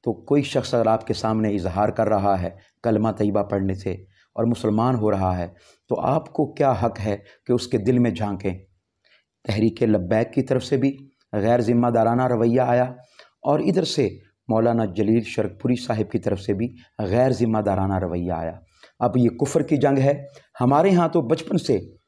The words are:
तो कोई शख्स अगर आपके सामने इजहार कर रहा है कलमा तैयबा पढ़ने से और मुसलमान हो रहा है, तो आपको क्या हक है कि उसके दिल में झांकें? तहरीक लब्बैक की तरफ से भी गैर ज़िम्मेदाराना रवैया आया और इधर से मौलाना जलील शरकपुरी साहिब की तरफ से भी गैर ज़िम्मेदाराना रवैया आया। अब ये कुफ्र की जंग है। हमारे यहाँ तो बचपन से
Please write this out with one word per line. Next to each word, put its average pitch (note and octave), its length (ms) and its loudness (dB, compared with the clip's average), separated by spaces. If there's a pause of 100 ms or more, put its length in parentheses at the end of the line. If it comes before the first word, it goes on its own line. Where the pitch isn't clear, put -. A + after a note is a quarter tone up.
तो A#2 100 -2 (120)
कोई C#3+ 180 2
शख्स C#3 320 -4
अगर A2+ 120 2
आपके A2 280 0
सामने A2 360 0
इजहार G2 400 0
कर A2 160 0
रहा G2+ 280 2
है F2+ 220 -6 (260)
कलमा A2 300 2
तैयबा G#2 300 0
पढ़ने G2 320 -2
से F#2+ 200 -6 (400)
और A2+ 100 0
मुसलमान A#2 500 0
हो G#2+ 140 0
रहा G2 240 0
है, F2 140 -4 (420)
तो B2+ 60 0
आपको - 580 -2
क्या C#3 200 2
हक A#2 260 -2
है G2+ 160 -2 (320)
कि B2 60 2
उसके A#2+ 260 -2
दिल B2 200 2
में A#2+ 140 2
झांकें? G2 400 -4 (920)
तहरीक A2 400 0
लब्बैक G#2+ 460 0
की C#3 120 -2
तरफ B2+ 200 0
से C#3 140 -2
भी C3+ 140 0 (440)
गैर A2+ 260 2
ज़िम्मेदाराना A#2+ 640 2
रवैया A#2+ 380 2
आया B2+ 300 0 (480)
और D3 200 0
इधर F3+ 220 0
से A#2 240 0 (400)
मौलाना A2+ 380 2
जलील G#2+ 380 2
शरकपुरी G#2 520 -2
साहिब G#2+ 320 -4
की G#2 100 -2
तरफ G2 200 -2
से G2+ 140 -4
भी A2 140 -2 (340)
गैर A#2 320 2
ज़िम्मेदाराना G2+ 680 0
रवैया F2 380 -4
आया। E2 220 -8 (420)
अब B2 160 0
ये A#2+ 140 4
कुफ्र D3 320 -2
की D3+ 140 0
जंग C#3 220 2
है। C#3 140 4 (460)
हमारे D3 320 4
यहाँ E3+ 180 4
तो E3 140 0
बचपन D#3+ 360 -2
से A2 200 0 (280)